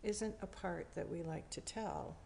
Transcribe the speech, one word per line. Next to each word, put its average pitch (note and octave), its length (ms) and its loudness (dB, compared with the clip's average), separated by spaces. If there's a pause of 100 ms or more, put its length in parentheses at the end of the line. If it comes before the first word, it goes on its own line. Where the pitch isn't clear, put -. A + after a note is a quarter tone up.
isn't G#3 400 2
a G3 60 0
part F3 480 0
that - 160 2
we E3+ 140 0
like D#3+ 260 0
to - 100 -2
tell. E3+ 640 0